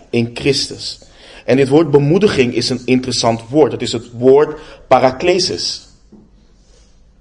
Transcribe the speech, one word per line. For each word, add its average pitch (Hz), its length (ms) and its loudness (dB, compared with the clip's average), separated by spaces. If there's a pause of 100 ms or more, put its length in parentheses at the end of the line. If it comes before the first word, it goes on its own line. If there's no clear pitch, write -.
(100)
in 117 240 -2
Christus. 135 640 -6 (460)
En 123 120 2
dit 139 120 2
woord 147 220 2
bemoediging 143 640 2
is 120 140 -4
een 123 160 -6
interessant 123 640 -2
woord. 131 240 2
Het 117 100 -8
is 120 100 -6
het - 200 -10
woord 135 480 2 (280)
paraklesis. 131 1000 0 (1300)